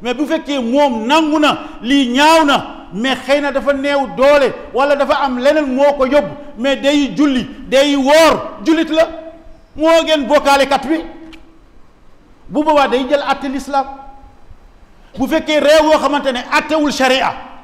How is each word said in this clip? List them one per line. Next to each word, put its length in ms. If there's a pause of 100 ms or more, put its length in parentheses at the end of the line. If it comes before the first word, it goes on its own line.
Mais 120
bu 120
fekkee 340
moom 480
nangu 320
na, 180 (240)
lii 320
ñaaw 320
na, 480
mais 220
xëy 260
na 100
dafa 220
néew 420
doole, 380 (200)
wala 220
dafa 180 (100)
am 160
leneen 360
moo 220
ko 80
yóbbu, 240 (300)
mais 180
day 380
julli, 280 (240)
day 280
woor, 680
jullit 280
la, 160 (680)
moo 300
gën 220
bokkaalekat 600
bi. 140 (1500)
Bu 160
boobaa 240
day 220
jël 180
àtte 240
l'islam. 340 (1300)
Bu 100
fekkee 320
réew 320
yoo 80
xamante 320
ne 80 (120)
àttewul 400
sharia 420 (300)